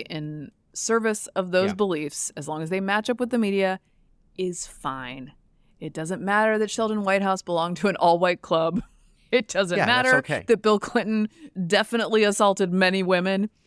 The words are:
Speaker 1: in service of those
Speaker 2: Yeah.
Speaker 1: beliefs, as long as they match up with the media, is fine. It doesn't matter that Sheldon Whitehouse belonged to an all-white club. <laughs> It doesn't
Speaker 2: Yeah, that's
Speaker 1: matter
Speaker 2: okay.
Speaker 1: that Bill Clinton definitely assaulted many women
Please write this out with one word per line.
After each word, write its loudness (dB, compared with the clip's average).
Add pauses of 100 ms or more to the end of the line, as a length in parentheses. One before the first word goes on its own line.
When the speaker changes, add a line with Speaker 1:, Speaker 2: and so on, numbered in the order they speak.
Speaker 1:
in -10 (220)
service -2
of -4
those 2
Speaker 2:
Yeah. -4
Speaker 1:
beliefs, -2
as -10
long -6
as -6
they 0
match 0
up -2
with -2
the 0
media, 2 (580)
is -6
fine. -10 (460)
It -10
doesn't -6
matter 2
that -2
Sheldon -2
Whitehouse 0
belonged -2
to 0
an 0
all-white 4
club. 0
<laughs> -20 (380)
It 2
doesn't 0
Speaker 2:
Yeah, 2
that's 2
Speaker 1:
matter 6
Speaker 2:
okay. -4
Speaker 1:
that 4
Bill 4
Clinton -2 (400)
definitely 2
assaulted 2
many 2
women 0 (180)